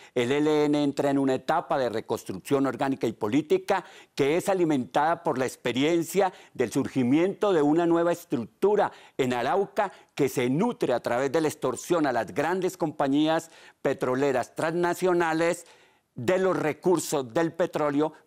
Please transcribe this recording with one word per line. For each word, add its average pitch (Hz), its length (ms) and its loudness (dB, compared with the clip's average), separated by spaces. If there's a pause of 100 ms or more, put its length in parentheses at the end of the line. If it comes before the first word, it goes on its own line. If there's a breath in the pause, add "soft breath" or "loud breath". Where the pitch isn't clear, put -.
(140 loud breath)
el 123 180 0
E 143 60 0
L 151 260 2
N 147 180 2
entra 143 280 0
en 139 80 0
una 135 160 0
etapa 156 440 -2
de 123 120 -2
reconstrucción 113 760 -2
orgánica 131 400 -2
y 113 60 -2
política 190 720 -2 (300 loud breath)
que 147 240 0
es 180 100 -4
alimentada 160 760 0
por 143 140 -2
la 131 100 0
experiencia 160 840 0 (220 loud breath)
del 117 180 -2
surgimiento 143 800 0
de 160 80 4
una 156 260 2
nueva 170 260 2
estructura 196 800 -2 (280 loud breath)
en 127 160 0
Arauca 185 580 -2 (220 loud breath)
que 139 140 0
se 127 220 0
nutre 160 420 0
a - 80 0
través 123 320 -2
de 160 80 2
la 156 80 0
extorsión 147 580 -2
a 131 60 0
las 110 220 -2
grandes 180 420 -2
compañías 156 760 0 (300 loud breath)
petroleras 131 760 0
transnacionales 170 1120 0 (480 soft breath)
de 185 240 0
los 185 160 2
recursos 147 800 0
del 165 220 0
petróleo 147 580 0 (140 loud breath)